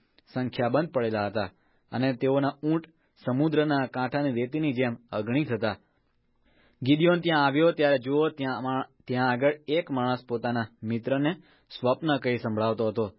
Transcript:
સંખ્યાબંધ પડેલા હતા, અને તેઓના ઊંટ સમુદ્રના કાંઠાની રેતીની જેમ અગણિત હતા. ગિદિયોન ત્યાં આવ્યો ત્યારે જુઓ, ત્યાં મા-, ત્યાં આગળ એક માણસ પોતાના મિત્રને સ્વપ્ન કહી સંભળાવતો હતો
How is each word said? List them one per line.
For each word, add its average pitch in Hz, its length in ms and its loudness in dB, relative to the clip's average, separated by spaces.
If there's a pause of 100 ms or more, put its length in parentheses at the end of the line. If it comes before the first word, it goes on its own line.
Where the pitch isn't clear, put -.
(340)
સંખ્યાબંધ 127 580 -2
પડેલા 110 360 0
હતા, 101 220 -4 (420)
અને 131 220 0
તેઓના 135 400 0 (100)
ઊંટ 160 240 -2 (380)
સમુદ્રના 143 600 2
કાંઠાની 131 460 -2
રેતીની 131 420 -2
જેમ 120 240 0 (140)
અગણિત 120 400 -2
હતા. 104 240 -2 (1040)
ગિદિયોન 160 380 4
ત્યાં 160 260 2
આવ્યો 151 260 4
ત્યારે 143 260 4
જુઓ, 143 320 0
ત્યાં 131 340 -4
મા-, 131 200 -2 (240)
ત્યાં 127 220 0
આગળ 131 240 2 (140)
એક 165 240 -2
માણસ 123 380 -2
પોતાના 120 360 -2 (180)
મિત્રને 131 500 -2 (460)
સ્વપ્ન 135 380 0
કહી 123 200 0
સંભળાવતો 110 500 0
હતો 107 320 -2